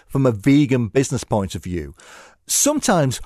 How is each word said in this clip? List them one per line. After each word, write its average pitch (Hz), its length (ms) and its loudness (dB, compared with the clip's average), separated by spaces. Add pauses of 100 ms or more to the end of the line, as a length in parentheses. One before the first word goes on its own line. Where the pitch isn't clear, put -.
from 135 180 -2
a 127 60 4
vegan 127 560 2
business 131 380 -2
point 101 320 -4
of 82 80 -12
view. 82 320 -8 (500)
Sometimes 185 800 0